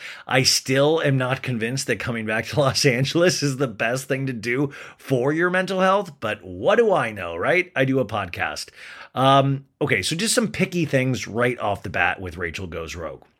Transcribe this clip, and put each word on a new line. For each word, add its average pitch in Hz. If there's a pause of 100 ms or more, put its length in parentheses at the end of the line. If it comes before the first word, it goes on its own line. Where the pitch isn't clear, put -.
(260)
I 135
still 143
am 139
not 127
convinced 123
that 110
coming 113
back 110
to -
<laughs> -
Los 131
Angeles 143
is 135
the 131
best 117
thing 135
to 131
do 123 (240)
for 135
your 175
mental 185
health, 190
but 107
what 95
do 226
I 127
know, 87
right? 175
I 135
do 131
a 123
podcast. 95 (420)
Um, 135 (140)
okay, 104
so 160
just 214
some 233
picky 175
things 131
right 120
off 104
the 98
bat 90
with 87
Rachel 90
Goes 82
Rogue. 78 (160)